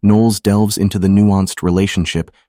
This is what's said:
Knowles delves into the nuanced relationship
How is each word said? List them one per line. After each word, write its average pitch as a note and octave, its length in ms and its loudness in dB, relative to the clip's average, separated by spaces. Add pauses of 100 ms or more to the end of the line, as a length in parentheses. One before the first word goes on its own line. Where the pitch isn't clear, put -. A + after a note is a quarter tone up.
Knowles G#2+ 360 2
delves G#2 380 0
into G2 220 -2
the F#2+ 100 0
nuanced G2 540 2
relationship F2+ 680 -2 (180)